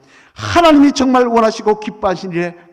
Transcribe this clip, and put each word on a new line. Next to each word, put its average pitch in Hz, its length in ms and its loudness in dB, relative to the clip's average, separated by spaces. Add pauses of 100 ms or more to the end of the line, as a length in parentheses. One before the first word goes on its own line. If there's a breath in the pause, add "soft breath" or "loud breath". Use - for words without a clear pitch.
(340 soft breath)
하나님이 285 580 2
정말 254 340 0
원하시고 220 540 0
기뻐하신 190 520 -6
일에 170 240 -6 (160)